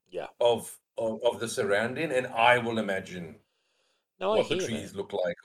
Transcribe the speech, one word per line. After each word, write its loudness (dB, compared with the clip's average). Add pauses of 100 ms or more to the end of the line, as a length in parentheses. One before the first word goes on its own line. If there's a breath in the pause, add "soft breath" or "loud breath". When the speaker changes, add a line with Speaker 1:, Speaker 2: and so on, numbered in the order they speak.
Speaker 1:
Yeah. -8 (120)
Speaker 2:
of, 2 (220)
of, -4
of 2
the -4
surrounding, 0
and 0
I 6
will -2
imagine -6 (840)
Speaker 1:
No, 0
I 4
Speaker 2:
what 2
the 0
Speaker 1:
hear -2
Speaker 2:
trees -8
Speaker 1:
that. -10
Speaker 2:
look -8
like -2